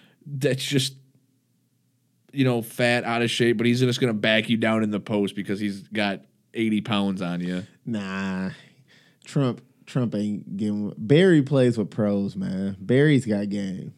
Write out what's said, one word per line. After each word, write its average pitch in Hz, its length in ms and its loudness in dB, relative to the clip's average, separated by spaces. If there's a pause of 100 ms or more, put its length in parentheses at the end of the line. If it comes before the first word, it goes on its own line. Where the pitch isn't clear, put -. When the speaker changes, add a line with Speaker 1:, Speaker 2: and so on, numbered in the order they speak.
(260)
Speaker 1:
That's 135 360 -2
just, - 340 -2 (1400)
you 135 120 2
know, 120 180 2
fat, 120 420 0
out 117 180 0
of 113 80 2
shape, 117 260 2
but 113 100 0
he's 120 140 4
just 127 200 2
gonna 123 120 2
back 110 380 2
you 117 60 4
down 110 260 2
in 104 80 0
the 101 100 -2
post 101 340 -2
because 101 260 -6
he's 98 280 -6
got 101 340 -2 (300)
eighty 110 280 0
pounds 101 420 -2
on 87 180 -4
you. 90 240 -6 (220)
Speaker 2:
Nah. 95 640 -6 (760)
Trump, 131 380 -2 (240)
Trump 120 280 -2
ain't 104 420 -6
getting, 104 400 -4
Barry 151 460 6
plays 127 360 2
with 101 120 -2
pros, 101 440 0
man. 95 460 -4
Barry's 131 460 4
got 104 240 -2
game. 98 480 -6